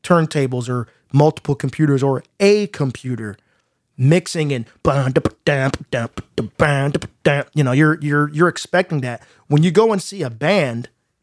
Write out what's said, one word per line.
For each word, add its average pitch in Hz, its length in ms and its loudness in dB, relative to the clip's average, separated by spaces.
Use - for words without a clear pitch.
turntables 135 640 0
or 123 180 -4
multiple 147 420 2
computers 139 480 0
or 139 200 -2
a 202 300 2
computer 117 680 -6
mixing 156 540 0
and, 117 120 -4
you 151 100 2
know, 123 80 2
you're, 156 280 4
you're, 147 300 0
you're 160 180 2
expecting 170 520 -2
that. 123 220 -8
When 151 140 4
you 180 80 4
go 220 220 4
and 196 100 0
see 196 200 -10
a 127 80 -4
band, 131 580 -2